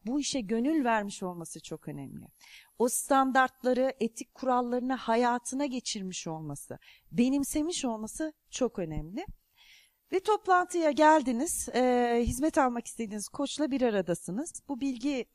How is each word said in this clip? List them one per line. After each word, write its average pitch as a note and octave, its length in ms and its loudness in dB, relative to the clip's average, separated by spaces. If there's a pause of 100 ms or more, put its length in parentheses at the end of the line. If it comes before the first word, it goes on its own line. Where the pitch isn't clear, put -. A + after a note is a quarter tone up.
bu C4+ 140 -2
işe C4+ 200 -4
gönül A#3+ 440 0
vermiş G#3 380 -2
olması F3 400 -10
çok - 260 -12
önemli. C#3+ 380 -12 (520)
O A#3+ 100 4
standartları, B3+ 1120 2
etik - 340 -6
kurallarını B3 600 0
hayatına B3 720 0
geçirmiş G#3 600 -6
olması, D#3 520 -8 (340)
benimsemiş C#4+ 720 0
olması A#3 480 -4 (180)
çok - 280 -2
önemli. E3 480 -6 (840)
Ve F#4 80 2
toplantıya F4+ 720 2
geldiniz, D4 840 4
e, A#3+ 520 4
hizmet B3+ 320 0
almak A#3+ 280 2
istediğiniz G#3 420 -8
koçla C#4+ 420 -2
bir B3+ 120 0
aradasınız. G3+ 840 -2
Bu C4 120 -8
bilgi C4+ 540 -2